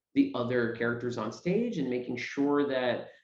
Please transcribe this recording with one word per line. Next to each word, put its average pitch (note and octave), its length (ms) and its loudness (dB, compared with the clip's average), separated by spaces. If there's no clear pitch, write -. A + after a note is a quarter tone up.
the C#3 200 4
other A#2+ 380 0
characters A#2 460 -2
on A2 140 -4
stage G#3 460 0
and C3+ 100 -2
making B2 280 -4
sure C#3+ 520 2
that, B2+ 400 0